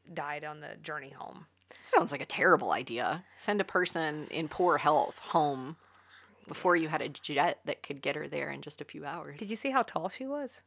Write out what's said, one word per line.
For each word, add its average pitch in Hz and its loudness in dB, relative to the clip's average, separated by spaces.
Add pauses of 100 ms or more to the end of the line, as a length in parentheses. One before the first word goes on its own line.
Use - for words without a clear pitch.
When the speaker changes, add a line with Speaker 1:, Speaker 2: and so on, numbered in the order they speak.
(120)
Speaker 1:
died 151 -6
on 151 -10
the - -12
journey 151 -10
home. - -16 (380)
Speaker 2:
Sounds - 2
like 139 -4
a 127 -8
terrible 156 6
idea. 117 0 (160)
Send 208 2
a 190 -2
person 160 0
in 160 -2
poor 175 4
health - 4
home 143 0 (720)
before 175 2
you 165 2
had 156 0
a 120 -4
jet 147 0
that - -4
could - -10
get 147 0
her 147 -6
there 147 -4
in 139 -8
just 147 -12
a 147 -14
few 151 -12
hours. 147 -10
Speaker 1:
Did 196 -8
you 226 -6
see 269 -4
how 262 4
tall 165 -4
she - -10
was? 277 -8